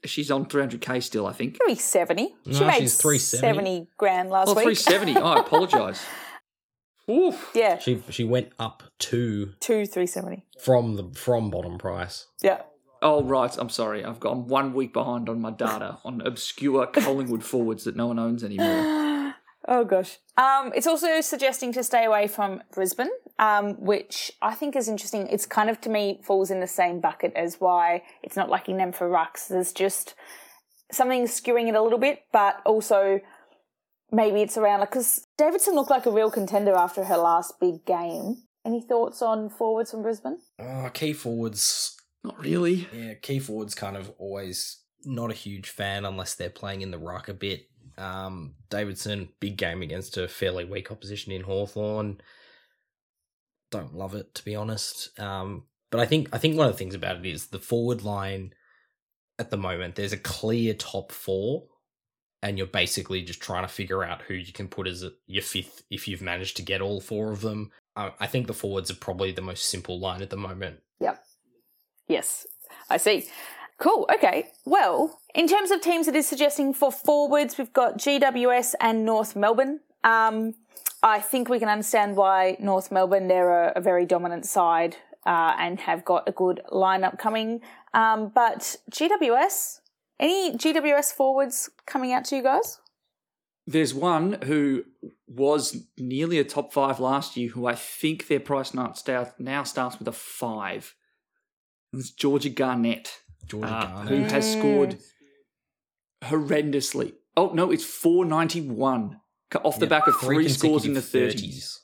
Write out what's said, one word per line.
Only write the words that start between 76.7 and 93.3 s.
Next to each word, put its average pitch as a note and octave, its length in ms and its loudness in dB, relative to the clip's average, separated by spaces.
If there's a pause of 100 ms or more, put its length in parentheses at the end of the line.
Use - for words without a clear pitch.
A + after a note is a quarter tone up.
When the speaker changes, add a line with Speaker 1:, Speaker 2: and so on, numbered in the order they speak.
Speaker 2:
for C4+ 180 2
forwards, D4 640 2
we've B3+ 140 -6
got A#3+ 240 4
G C#4 220 2
W B3 340 4
S B3 280 2
and A3 240 4
North A3 300 0
Melbourne. A#3 460 2 (240)
Um, A3+ 500 4 (480)
I G#3+ 180 6
think B3 280 -2
we B3 100 2
can G#3+ 100 0
understand G#3 480 2
why F#3+ 440 4
North F#3+ 320 0
Melbourne, F#3+ 340 4
they're F3 440 4
a, - 60 -6
a F3+ 40 -2
very F3 260 4
dominant F3 400 -2
side, E3+ 500 2 (300)
uh, E3 320 4
and F3 220 -4
have E3+ 240 -2
got - 240 2
a G3 40 -4
good F3+ 280 0 (100)
lineup F#3+ 480 2
coming. A3 420 -2 (320)
Um, A3 400 4
but - 440 2 (140)
G D#4 180 0
W E4 260 4
S, F4 460 0 (400)
any F4 360 0
G D#4 180 0
W D4 200 2
S C#4+ 180 2
forwards C4+ 560 0 (160)
coming B3+ 280 -2
out B3 140 0
to C#4 100 -2
you C4 60 -2
guys? C#4 360 0 (880)